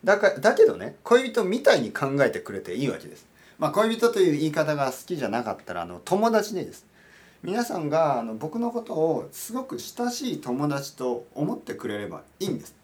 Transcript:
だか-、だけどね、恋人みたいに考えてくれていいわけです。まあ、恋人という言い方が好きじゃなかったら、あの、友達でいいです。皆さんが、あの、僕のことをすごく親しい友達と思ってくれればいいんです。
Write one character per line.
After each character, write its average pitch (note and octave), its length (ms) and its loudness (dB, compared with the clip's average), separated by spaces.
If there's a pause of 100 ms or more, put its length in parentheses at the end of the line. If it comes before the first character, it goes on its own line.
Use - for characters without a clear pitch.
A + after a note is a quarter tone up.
だ G3+ 140 6
か-、 G3+ 120 4 (100)
だ A3+ 140 4
け A4+ 100 8
ど - 120 4
ね、 - 280 -10
恋 B3+ 260 6
人 A3 140 0
み G#3+ 180 0
た A#3 140 6
い B2+ 60 0
に A#2 100 -4
考 C#3 280 -2
え B2 100 6
て F2 100 -6
く - 120 -12
れ G2 80 -6
て F2+ 140 -8
い B2+ 100 -2
い C3 40 0
わ - 100 -4
け - 80 -16
で - 80 -16
す。 - 120 -20 (320)
ま D#3 100 0
あ、 - 20 0
恋 A3 260 2
人 A#3 140 4
と A3+ 80 -2
い F3 160 6
う D3 40 0
言 D#3 100 0
い D3+ 40 -2
方 D3+ 240 0
が C3+ 140 0
好 - 160 -12
き F3+ 100 -6
じ C3+ 80 -4
ゃ G#2 40 -2
な A#2 160 -2
か A2 80 -4
っ - 120 -6
た F2+ 100 -10
ら、 F2 80 -6
あ - 20 -6
の、 F2 200 -12
友 G#3 260 2
達 G#3 240 2
で F3+ 60 -4
い - 40 -6
い - 20 -8
で - 60 -14
す。 - 140 -20 (560)
皆 G3+ 200 -2
さ A3+ 140 -6
ん D3+ 140 -4
が、 D3+ 280 2
あ A#2 40 -4
の、 A2+ 120 -6
僕 D#3 240 -8
の A#3+ 120 -2
こ A#3+ 100 -4
と - 140 -10
を D#3+ 360 0
す - 220 -12
ご C4 120 -4
く - 140 -10
親 - 320 -4
し A#3+ 220 -6
い - 80 -6
友 C3+ 260 -2
達 C#3 300 -4
と B2 380 -4
思 E3 200 -2
っ - 60 -10
て - 140 -10
く - 140 -10
れ G#2 100 -4
れ G#2 100 -6
ば - 140 -12 (180)
い - 60 -2
い - 20 -2
ん A#2 100 -4
で - 60 -14
す。 - 200 -20